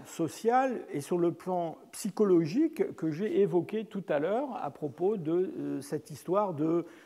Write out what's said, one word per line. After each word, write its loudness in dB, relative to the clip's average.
social 0
et -4
sur -2
le 2
plan -4
psychologique 2
que -2
j'ai 0
évoquées 2
tout -8
à 2
l'heure 0
à -6
propos -2
de, -2
euh, -2
cette -6
histoire -2
de, 0